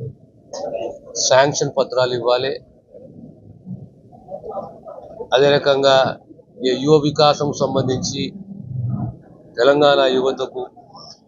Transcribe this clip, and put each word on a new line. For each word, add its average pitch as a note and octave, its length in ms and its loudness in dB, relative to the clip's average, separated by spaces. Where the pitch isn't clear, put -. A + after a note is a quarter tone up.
శాంక్షన్ C#3 560 2
పత్రాలు B2+ 400 0
ఇవ్వాలి. B2 340 0
అదే C#3 160 4
రకంగా C#3 460 4
ఈ B2+ 60 2
యువ D#3 140 6
వికాసం D3 560 2
సంబంధించి C3+ 680 -2
తెలంగాణ C#3+ 440 4
యువతకు B2+ 480 -2